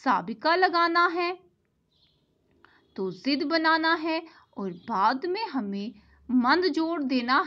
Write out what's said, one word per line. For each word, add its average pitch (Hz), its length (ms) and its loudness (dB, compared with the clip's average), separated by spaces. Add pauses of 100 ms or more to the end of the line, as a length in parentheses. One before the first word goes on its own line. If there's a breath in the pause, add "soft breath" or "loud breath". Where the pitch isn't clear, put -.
साबिका 233 520 0
लगाना 339 540 4
है 349 220 -2 (1600 soft breath)
तो 190 180 -4
जिद 269 320 -2
बनाना 320 500 2
है 320 260 -4 (360 loud breath)
और 196 140 -8 (160)
बाद 233 400 0
में 403 200 -4
हमें 208 460 -6 (360 soft breath)
मंद 254 400 2
जोड़ 320 340 -2
देना 254 440 0